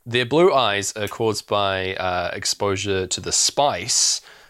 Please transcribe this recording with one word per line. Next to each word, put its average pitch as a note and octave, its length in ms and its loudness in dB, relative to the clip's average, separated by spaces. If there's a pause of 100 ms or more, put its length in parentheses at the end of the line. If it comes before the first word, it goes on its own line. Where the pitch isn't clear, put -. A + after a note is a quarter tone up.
their B2 180 0
blue D#3 300 4
eyes G2+ 380 2
are G#2 160 -4
caused A2 400 -2
by, F#2+ 480 0
uh, F2+ 360 -2
exposure G2 760 -2
to - 120 -6
the E2+ 120 -6
spice, - 880 0 (300)